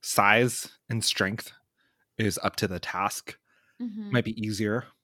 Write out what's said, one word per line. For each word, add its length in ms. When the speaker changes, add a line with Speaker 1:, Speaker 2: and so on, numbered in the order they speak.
Speaker 1:
size 760
and 140
strength 480
is 240
up 140
to 120
the 120
task, 580
Speaker 2:
Mm-hmm. 300
Speaker 1:
might 140
be 160
easier 440